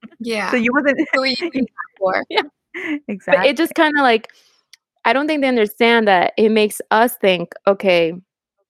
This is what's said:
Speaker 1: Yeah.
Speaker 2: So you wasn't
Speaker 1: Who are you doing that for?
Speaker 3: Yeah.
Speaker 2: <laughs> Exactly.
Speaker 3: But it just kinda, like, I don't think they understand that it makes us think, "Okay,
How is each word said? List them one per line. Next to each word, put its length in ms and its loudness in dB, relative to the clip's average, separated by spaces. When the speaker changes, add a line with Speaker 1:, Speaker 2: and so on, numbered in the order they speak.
Speaker 1:
Yeah. 300 -4
Speaker 2:
So 60 2
you 160 0
wasn't 260 0
Speaker 1:
Who 100 0
are 40 -2
you 100 -2
doing 140 -6
that 320 -14
for? 320 -2
Speaker 3:
Yeah. 120 -2
Speaker 2:
<laughs> 240 -8
Exactly. 340 -2
Speaker 3:
But 40 2
it 100 0
just 180 -2
kinda, 280 2
like, 260 0
I 80 2
don't 160 -2
think 140 -2
they 60 2
understand 600 2
that 300 4
it 120 4
makes 300 0
us 280 2
think, 340 0
"Okay, 480 0